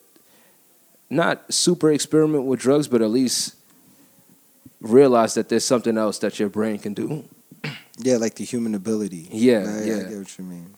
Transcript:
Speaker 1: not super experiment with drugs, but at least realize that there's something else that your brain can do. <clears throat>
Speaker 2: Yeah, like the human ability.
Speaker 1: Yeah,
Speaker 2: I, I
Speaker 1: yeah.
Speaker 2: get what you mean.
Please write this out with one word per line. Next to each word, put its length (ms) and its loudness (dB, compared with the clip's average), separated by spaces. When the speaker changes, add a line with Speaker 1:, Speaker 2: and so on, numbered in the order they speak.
Speaker 1:
not 440 -2
super 380 2
experiment 540 2
with 140 0
drugs, 280 2
but 140 2
at 80 2
least 460 -2
realize 520 6
that 160 -2
there's 160 0
something 320 0
else 220 -2
that 200 -4
your 100 0
brain 300 -4
can 140 -8
do. 300 -6
<clears throat> 60 -8
Speaker 2:
Yeah, 140 2
like 200 -2
the 100 -10
human 300 -6
ability. 540 -6
Speaker 1:
Yeah, 380 2
Speaker 2:
I, 140 -6
I 20 -6
Speaker 1:
yeah. 240 -4
Speaker 2:
get 120 -12
what 180 -16
you 80 -14
mean. 320 -16